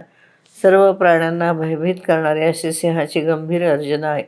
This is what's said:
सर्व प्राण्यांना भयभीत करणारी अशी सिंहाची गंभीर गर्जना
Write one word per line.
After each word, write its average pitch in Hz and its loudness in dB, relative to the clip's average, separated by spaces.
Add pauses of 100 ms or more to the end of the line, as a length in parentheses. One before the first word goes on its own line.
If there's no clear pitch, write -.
(600)
सर्व 196 4
प्राण्यांना 170 2
भयभीत 160 -4 (120)
करणारी 156 0
अशी 160 -2
सिंहाची 165 -2
गंभीर 160 -2
गर्जना 147 -4 (100)